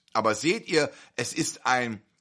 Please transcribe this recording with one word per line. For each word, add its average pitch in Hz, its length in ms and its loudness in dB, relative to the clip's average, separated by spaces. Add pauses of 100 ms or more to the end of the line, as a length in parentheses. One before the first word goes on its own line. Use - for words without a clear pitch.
(120)
aber 110 240 2
seht 180 320 -2
ihr, 151 240 2 (240)
es 123 160 -6
ist - 340 -4
ein, 123 340 0 (200)